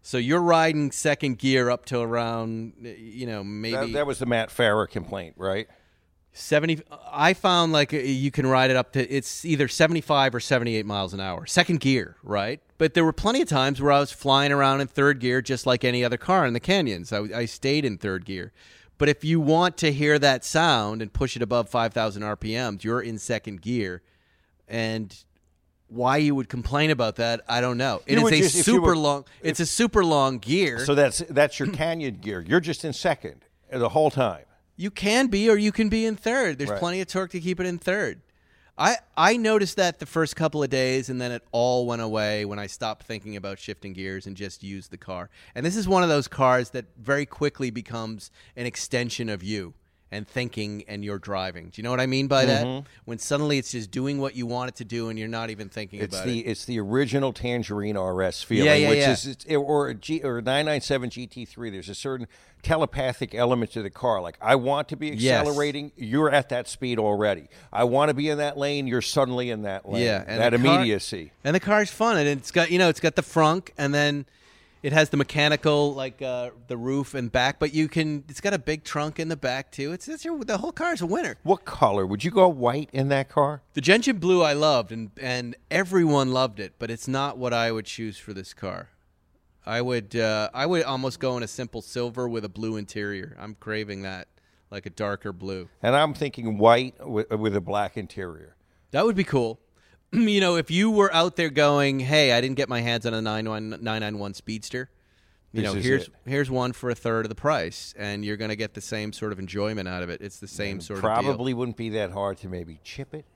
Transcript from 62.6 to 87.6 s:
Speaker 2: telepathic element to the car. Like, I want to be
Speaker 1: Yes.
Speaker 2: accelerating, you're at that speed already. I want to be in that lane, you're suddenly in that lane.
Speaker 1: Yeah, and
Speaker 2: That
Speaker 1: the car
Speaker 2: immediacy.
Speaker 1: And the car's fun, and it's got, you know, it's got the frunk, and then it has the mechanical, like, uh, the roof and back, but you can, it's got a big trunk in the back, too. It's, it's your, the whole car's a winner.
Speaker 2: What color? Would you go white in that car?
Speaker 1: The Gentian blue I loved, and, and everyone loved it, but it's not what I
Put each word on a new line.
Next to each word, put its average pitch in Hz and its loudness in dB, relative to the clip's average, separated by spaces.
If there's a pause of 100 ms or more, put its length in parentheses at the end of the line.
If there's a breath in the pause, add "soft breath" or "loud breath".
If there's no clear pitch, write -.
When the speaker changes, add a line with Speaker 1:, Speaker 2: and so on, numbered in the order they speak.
Speaker 2:
telepathic 139 0
element 120 2
to 113 -6
the 101 -6
car. 113 0
Like, 85 -10
I 113 6
want 139 -2
to - -8
be 151 -8
Speaker 1:
Yes. 127 2
Speaker 2:
accelerating, 147 -2
you're 135 2
at 139 4
that 123 -4
speed 120 -4
already. 104 0 (240 loud breath)
I 113 2
want 131 4
to 151 2
be 147 0
in 147 -2
that 147 -4
lane, 143 -2
you're 123 0
suddenly 123 0
in 110 -4
that 98 -6
lane. 110 0
Speaker 1:
Yeah, 104 0
and 113 -4
Speaker 2:
That 117 4
Speaker 1:
the 117 4
car 143 6
Speaker 2:
immediacy. 101 -2 (100)
Speaker 1:
And 143 0
the 185 2
car's 208 2
fun, 220 2
and 147 2
it's 143 -4
got, 170 2
you 180 4
know, 185 6
it's 160 2
got 160 2
the 190 2
frunk, 160 2
and 143 0
then 143 0 (580 soft breath)
it 139 -2
has 156 6
the 151 0
mechanical, 147 2
like, 131 -8
uh, 123 -4 (180)
the 123 -6
roof 131 -2
and 123 -4
back, 131 2
but 151 0
you 156 2
can, 151 -2
it's - -14
got 202 0
a 185 0
big 151 -4
trunk 151 -4
in 160 -4
the 160 -4
back, 135 -4
too. 143 -6
It's, 180 -12
it's 311 -12
your, 320 -6
the 214 -2
whole 269 -4
car's 339 -4
a 175 -2
winner. 208 -2
Speaker 2:
What 185 2
color? 101 2
Would 101 -4
you 175 0
go 196 8
white 135 0
in 135 0
that 135 0
car? 147 0 (120)
Speaker 1:
The 147 -4
Gentian 214 4
blue 180 4
I 151 4
loved, 143 2
and, 113 -8 (100)
and 123 -4 (160)
everyone 165 4
loved 127 0
it, 95 -10
but 117 -6
it's 113 -8
not 135 -2
what 123 -2
I 117 2